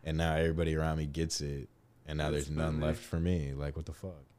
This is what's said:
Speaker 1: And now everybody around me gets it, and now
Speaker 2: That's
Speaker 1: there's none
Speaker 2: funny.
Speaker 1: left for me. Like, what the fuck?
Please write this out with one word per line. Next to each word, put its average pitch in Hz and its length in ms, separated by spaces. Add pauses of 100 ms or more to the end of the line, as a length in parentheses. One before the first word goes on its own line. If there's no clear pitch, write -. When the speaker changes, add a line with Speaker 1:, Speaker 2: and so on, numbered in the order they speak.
Speaker 1:
And 78 120
now 80 180
everybody 80 400
around 78 220
me 78 80
gets 80 360
it, 69 280 (360)
and 76 120
now 73 140
Speaker 2:
That's 73 160
Speaker 1:
there's 76 100
none 80 180
Speaker 2:
funny. 78 120
Speaker 1:
left 78 140
for - 180
me. 82 340
Like, 71 240
what 80 80
the - 80
fuck? 85 300 (160)